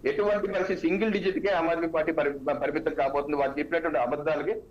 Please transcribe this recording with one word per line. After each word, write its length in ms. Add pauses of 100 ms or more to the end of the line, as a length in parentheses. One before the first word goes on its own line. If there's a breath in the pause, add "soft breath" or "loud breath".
ఎటువంటి 440
పరిస్థితి 320
సింగిల్ 320
డిజిట్ 260
కే 100
ఆమ్ 200
ఆద్మీ 180
పార్టీ 260
పరి-, 500
పరిమితం 320
కాబోతుంది. 420
వారు 220
చెప్పినటువంటి 400
అబద్ధాలకి 560 (160)